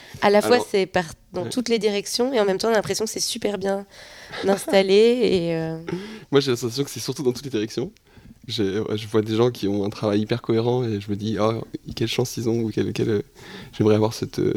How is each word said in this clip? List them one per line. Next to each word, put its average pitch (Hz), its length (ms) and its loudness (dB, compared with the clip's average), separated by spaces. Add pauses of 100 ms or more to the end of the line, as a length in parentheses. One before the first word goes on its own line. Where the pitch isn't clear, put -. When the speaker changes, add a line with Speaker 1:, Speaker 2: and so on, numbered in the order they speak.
(220)
Speaker 1:
à 202 80 4
la 208 120 6
fois, 214 140 4
Speaker 2:
Alors, 226 140 2
Speaker 1:
c'est 190 160 2
par-, 175 280 -2 (200)
dans 180 100 -6
Speaker 2:
ouais. - 60 -6
Speaker 1:
toutes 240 200 -4
les 226 100 2
directions, 208 540 0
et 240 60 2
en 202 60 4
même 190 120 2
temps, 220 120 0
on - 20 4
a 226 40 4
l'impression 196 300 0
que 220 60 -4
c'est - 80 -8
super 208 380 -2
bien 196 280 -2 (640)
installé, 196 460 4
Speaker 2:
<laughs> 233 300 6
Speaker 1:
et, 170 320 2
euh, 160 220 -4 (540)
Speaker 2:
Moi, 139 80 6
j'ai 139 120 2
la 120 60 0
sensation 127 260 -4
que 135 60 -8
c'est - 100 -10
surtout 135 240 -6
dans 123 100 2
toutes 123 120 -12
les 131 60 -12
directions. 117 400 -4 (540)
J'ai, 101 320 -2
ouais, 107 200 -2
je 107 100 -10
vois 110 140 2
des 110 160 0
gens 120 140 4
qui 101 180 -4
ont 101 160 0
un 120 40 -2
travail 107 300 0
hyper 113 220 -2
cohérent, 120 420 0
et 110 160 -2
je 104 100 -8
me 104 60 -2
dis, « 104 240 -4
Oh, 113 240 0 (320)
quelle 117 140 -2
chance - 260 -2
ils 117 140 -4
ont », 117 140 0
ou 110 80 -4
quelle, 104 200 -2
quelle, 113 180 -2
euh, 104 120 0 (500)
j'aimerais 107 240 4
avoir 107 180 2
cette, - 260 -6
euh, 95 180 2